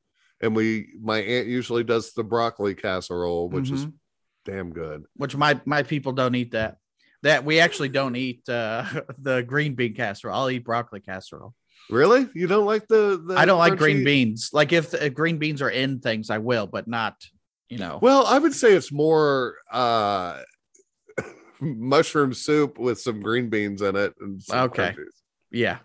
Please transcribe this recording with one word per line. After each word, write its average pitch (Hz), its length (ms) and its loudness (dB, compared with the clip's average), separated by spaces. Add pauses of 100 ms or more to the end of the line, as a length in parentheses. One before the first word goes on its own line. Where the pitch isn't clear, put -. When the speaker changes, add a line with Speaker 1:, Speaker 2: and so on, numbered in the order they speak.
(420)
Speaker 1:
And 110 160 0
we, 110 320 0 (100)
my 110 200 -2
aunt 110 280 -2
usually 117 380 -2
does 113 300 -2
the 117 100 -4
broccoli 104 500 0
casserole, 87 760 -4
which 131 200 -4
is 139 140 -4
Speaker 2:
Mm-hmm. 156 60 -10 (560)
Speaker 1:
damn 95 260 -8
good. 78 320 -12 (120)
Speaker 2:
Which 139 200 -8
my, 147 300 2
my 143 160 0
people 135 300 -4
don't 127 220 0
eat 123 180 -4
that. 110 260 -4 (440)
That 139 220 4
we 156 160 4
actually 156 300 2
don't 135 260 -2
eat, 127 320 -6
uh, 117 360 -4 (180)
<laughs> - 160 -16
the 131 240 0
green 139 320 -2
bean 120 200 -2
casserole. 107 400 -6
I'll 127 160 0
eat 123 140 -4
broccoli 117 360 -4
casserole. 95 540 -14 (360)
Speaker 1:
Really? 196 440 6
You 175 120 -2
don't 202 180 4
like 214 240 -2
the, 202 340 4
the 180 140 -6
Speaker 2:
I 156 80 6
don't 180 140 4
like 175 180 6
green 151 220 4
Speaker 1:
crunchy? 127 80 0
Speaker 2:
beans. 123 480 2
Like, 151 180 4
if 165 200 2
the, 147 120 -4
if 139 80 -2
green 160 240 -2
beans 151 240 -4
are 131 80 0
in 131 320 -2
things, 110 300 -4
I 107 80 -2
will, 110 280 0
but 98 220 -8
not, 113 280 -4 (520)
you 120 80 -12
know. 87 240 -8
Speaker 1:
Well, 262 260 6
I 240 120 4
would 285 160 2
say 226 180 6
it's 165 180 4
more, 143 640 2 (140)
uh, 101 720 0 (800)
<laughs> - 420 -16
mushroom 135 760 2
soup 151 440 0
with 117 220 -2
some 110 200 -4
green 117 280 -2
beans 101 340 -2
in 98 140 0
it 101 240 -2
and 98 220 -12
some - 160 -2 (120)
Speaker 2:
Okay. 92 260 -2
Speaker 1:
crunchies. - 240 -18 (300)
Speaker 2:
Yeah. 110 340 -2